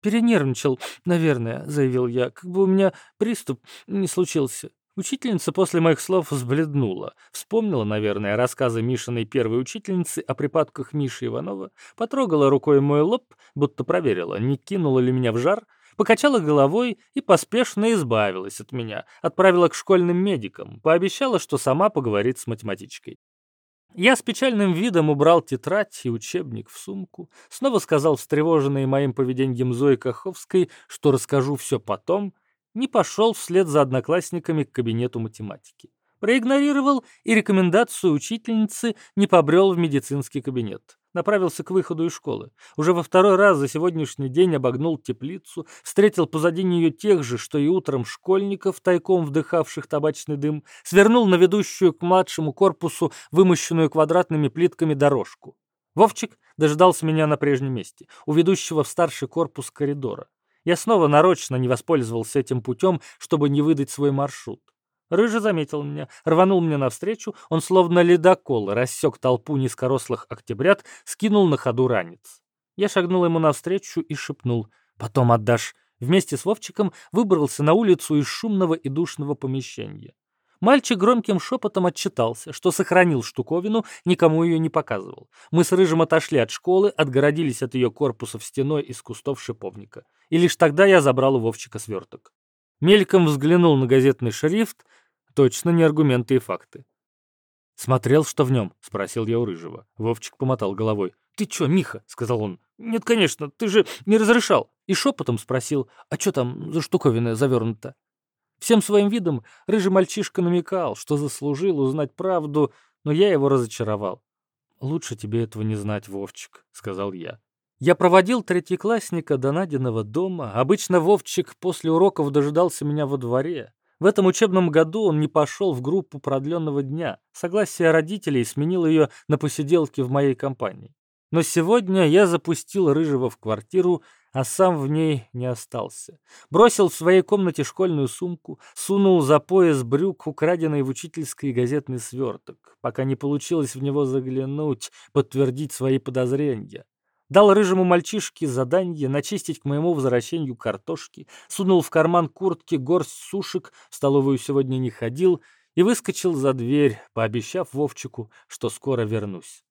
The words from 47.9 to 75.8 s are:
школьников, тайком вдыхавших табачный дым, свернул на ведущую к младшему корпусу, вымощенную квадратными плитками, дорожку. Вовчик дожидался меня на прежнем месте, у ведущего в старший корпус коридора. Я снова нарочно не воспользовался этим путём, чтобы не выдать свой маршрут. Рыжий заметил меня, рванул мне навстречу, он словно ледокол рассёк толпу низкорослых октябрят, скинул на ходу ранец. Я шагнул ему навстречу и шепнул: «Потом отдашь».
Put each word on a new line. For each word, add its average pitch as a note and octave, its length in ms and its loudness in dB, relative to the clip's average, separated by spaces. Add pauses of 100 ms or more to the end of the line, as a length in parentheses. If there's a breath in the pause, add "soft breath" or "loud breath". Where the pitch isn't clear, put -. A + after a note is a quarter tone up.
школьников, G3 760 -4
тайком F3+ 440 2
вдыхавших D#3 600 -4
табачный D3+ 500 -4
дым, D3 280 -4 (180 loud breath)
свернул G#3+ 440 6
на F#3 100 4
ведущую F#3 560 4
к - 100 -10
младшему F3 500 0
корпусу, E3+ 600 -2 (180 loud breath)
вымощенную E3 600 4
квадратными D#3 580 2
плитками, E3 460 0
дорожку. C#3 640 -2 (380)
Вовчик G#3 440 0 (180)
дожидался D#3+ 500 4
меня D#3 220 2
на D3+ 80 2
прежнем C#3 360 0
месте, - 360 -12 (180 loud breath)
у D3+ 60 -4
ведущего E3 500 2
в - 60 -2
старший D3 400 -4
корпус - 420 -6
коридора. C#3 560 -6 (380)
Я E3+ 120 0
снова F#3 320 2
нарочно D3+ 480 4
не B2+ 120 -2
воспользовался A#2+ 720 -2
этим B2 220 -4
путём, D3 380 -2 (180 loud breath)
чтобы D3 300 0
не C#3+ 120 2
выдать D3 300 0
свой C#3+ 200 0
маршрут. C#3 500 -6 (500)
Рыжий G#3+ 300 2
заметил D#3+ 420 -2
меня, D3 260 -10 (160 loud breath)
рванул F3+ 380 4
мне D#3 160 0
навстречу, F3+ 560 -4 (160 loud breath)
он D#3+ 100 0
словно F3 400 4
ледокол E3+ 720 4
рассёк B2+ 460 -2
толпу B2+ 380 -2
низкорослых B2+ 720 -4
октябрят, C3+ 540 0 (200 loud breath)
скинул G#3 420 2
на D3 120 2
ходу B2+ 280 0
ранец. F#2 540 -6 (360)
Я G3+ 120 -2
шагнул F3+ 360 0
ему E3+ 140 2
навстречу E3 640 -2
и D#3+ 140 -6
шепнул: A#2+ 540 -6 (300)
«Потом A#2+ 340 2
отдашь». A2+ 420 0 (260)